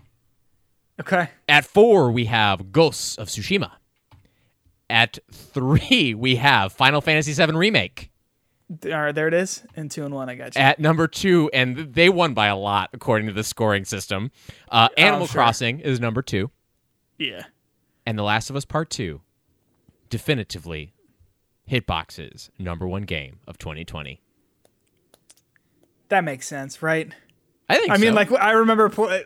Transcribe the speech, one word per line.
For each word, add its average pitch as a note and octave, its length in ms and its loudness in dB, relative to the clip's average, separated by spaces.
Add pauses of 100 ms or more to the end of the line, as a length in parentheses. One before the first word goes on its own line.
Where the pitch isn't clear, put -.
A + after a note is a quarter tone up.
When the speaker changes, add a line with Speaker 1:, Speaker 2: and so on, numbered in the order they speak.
(1000)
Speaker 1:
Okay. F3 280 -2 (200)
Speaker 2:
At D3 180 4
four, G3+ 460 6
we A#2+ 140 0
have G2+ 460 0
Ghosts D#3 460 0
of G#2+ 100 -12
Tsushima. C#3+ 440 -4 (1160)
At A2+ 300 2 (140)
three, C#3+ 840 0
we B2 220 0
have A#2 360 2
Final C#3 300 2
Fantasy D#3 320 0
seven D#3 220 2
Remake. E3+ 540 -2 (720)
Speaker 1:
Th-, D#3+ 140 -6
all D3+ 80 -4
right, D3 120 -2
there D#3 140 -2
it E3 60 0
is. F#3 280 -2 (120)
And D#3 160 -12
two D3+ 140 -10
and C#3+ 100 -8
one, C3 140 -8
I B2 60 -12
got B2 200 -16
you. C#3 60 -2
Speaker 2:
At C3+ 180 4
number D#3 300 2
two, F3 440 2
and B2+ 240 0
th-, D#3 160 -12
they E3 160 6
won F3 260 2
by G#2+ 120 2
a G2+ 100 0
lot, G2+ 360 -2
according A2 340 -2
to G#2 60 -6
the G#2 120 -4
scoring G2+ 400 -2
system. G2+ 460 -6 (400)
Uh, A2+ 200 6
Speaker 1:
Oh, - 120 -20
Speaker 2:
Animal F#3+ 240 2
Speaker 1:
sure. B2 160 -10
Speaker 2:
Crossing A#2+ 380 0
is C3 180 -2
number A#2 240 -4
two. G#2 280 -4 (680)
Speaker 1:
Yeah. A2+ 260 -8 (640)
Speaker 2:
And A2 120 -6
The G#2 40 -4
Last G#2+ 280 0
of C3+ 60 -8
Us C#3 80 -6
Part D#3 260 -6
Two, E2 320 -8 (880)
definitively E2+ 840 -8 (760)
Hitbox's E2+ 880 -6
number F2+ 280 -8
one F#2+ 160 -6
game D2+ 440 -10
of - 120 -20
twenty D#2+ 260 -12
twenty. D2 360 -14 (1900)
Speaker 1:
That F#3+ 160 2
makes C3+ 220 -8
sense, C#3 360 -12
right? D#3+ 280 -2 (580)
Speaker 2:
I A#3+ 80 2
think G4 140 2
Speaker 1:
I G#3 60 4
mean, A3 140 4
Speaker 2:
so. A3 60 0
Speaker 1:
like, G#3 160 2
I G#3+ 200 2
remember A3+ 380 4
pl-, F#3+ 360 -2